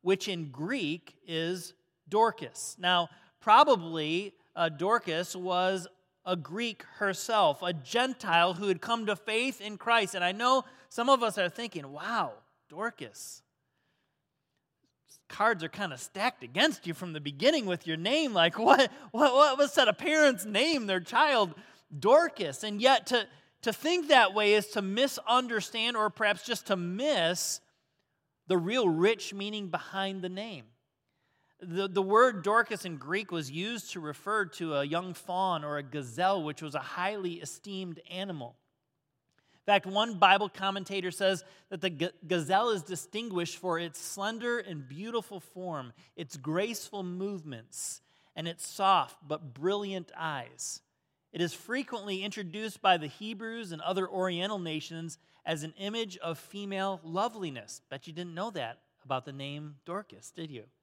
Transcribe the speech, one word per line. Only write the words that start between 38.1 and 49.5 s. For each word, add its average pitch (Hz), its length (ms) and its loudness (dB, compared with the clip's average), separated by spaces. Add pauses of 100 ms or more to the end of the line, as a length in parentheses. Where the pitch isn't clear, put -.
animal. 170 460 -8 (960)
In - 120 -16
fact, 202 200 4
one 208 300 -2
Bible 196 340 6
commentator 196 600 -6
says 190 360 0 (240)
that 185 100 -8
the 190 100 -2
g-, 165 200 -4 (180)
gazelle 185 440 2
is 185 120 -2
distinguished 185 720 -6
for 170 240 -2
its 170 180 -8
slender 233 640 -6
and 151 300 -10
beautiful 202 500 -8
form, 156 540 -10 (240)
its 160 180 -12
graceful 185 680 -4
movements, 180 1000 -8 (340)
and 160 100 -8
its 165 220 -10
soft 185 580 2
but 147 280 -8